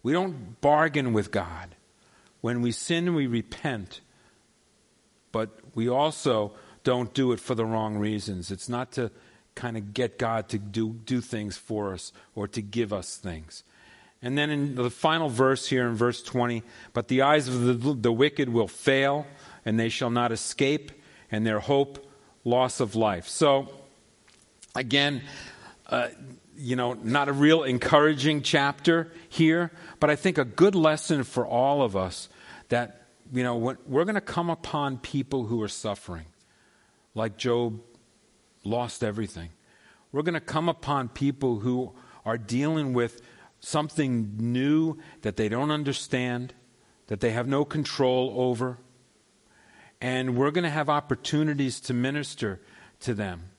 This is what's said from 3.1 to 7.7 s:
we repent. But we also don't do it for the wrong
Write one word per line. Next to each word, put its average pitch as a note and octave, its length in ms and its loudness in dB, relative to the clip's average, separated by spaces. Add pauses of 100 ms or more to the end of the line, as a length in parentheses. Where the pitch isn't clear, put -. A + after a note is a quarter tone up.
we C#3+ 140 0
repent. A#2 720 -6 (1300)
But A2 300 -4 (160)
we A2+ 120 0
also B2 680 2 (300)
don't B2 300 0
do B2+ 160 4
it A2+ 80 2
for - 160 -4
the A2+ 100 0
wrong A2 320 -2